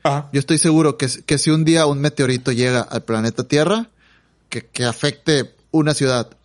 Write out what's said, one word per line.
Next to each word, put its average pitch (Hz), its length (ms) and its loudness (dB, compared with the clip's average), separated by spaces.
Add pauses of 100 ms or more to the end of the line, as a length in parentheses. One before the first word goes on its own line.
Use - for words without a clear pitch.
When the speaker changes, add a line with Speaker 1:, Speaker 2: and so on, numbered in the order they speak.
Speaker 1:
Ajá. 143 300 -2
Speaker 2:
yo 135 80 0
estoy 156 180 0
seguro 156 400 2
que 135 80 -2
s-, - 180 -8
que 143 140 0
si 156 120 0
un 160 140 2
día 160 220 4
un 143 140 0
meteorito 131 520 -2
llega 123 300 0
al - 200 -8
planeta 113 460 -4
Tierra, 175 400 0 (600)
que, - 180 -10
que - 180 -6
afecte 143 720 -2 (180)
una 151 200 2
ciudad 127 380 -2 (140)